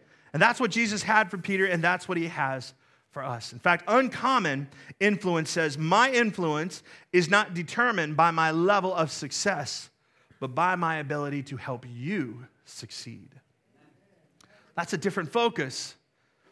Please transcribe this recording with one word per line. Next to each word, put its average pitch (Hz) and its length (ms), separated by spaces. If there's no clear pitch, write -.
And 170 80
that's 233 200
what 233 100
Jesus 214 320
had 214 300
for 202 60
Peter, 190 280
and 175 160
that's 175 260
what 185 80
he 165 120
has 135 460
for 135 140
us. 120 280
In 123 60
fact, 175 300
uncommon 208 800
influence 180 500
says, 156 280
"My 202 340
influence 180 680
is 175 160
not 202 260
determined 175 640
by 165 140
my 160 200
level 185 440
of 160 160
success, - 800
but 131 160
by 175 220
my 165 200
ability 143 480
to 139 120
help 127 320
you 123 580
succeed." - 760
That's 170 180
a 190 60
different 175 340
focus. 226 640